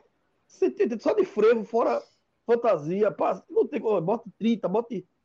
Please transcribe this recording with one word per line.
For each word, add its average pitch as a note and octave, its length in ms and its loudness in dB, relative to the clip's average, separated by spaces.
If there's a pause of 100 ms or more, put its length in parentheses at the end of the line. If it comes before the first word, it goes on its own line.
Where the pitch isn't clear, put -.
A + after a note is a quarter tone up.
(480)
cento - 320 -2
e G#4 40 2
oitenta A3+ 200 -2
só C#4+ 100 2
de G#4+ 120 2
frevo, G#3+ 380 2
fora - 380 -2 (440)
fantasia, G3+ 640 0
pá, - 380 -4
não G#4 180 0
tem C4+ 140 -6
como, G#3+ 200 0
bote G3+ 360 -4
trinta, G#3+ 300 0
bote, G3+ 380 -4 (200)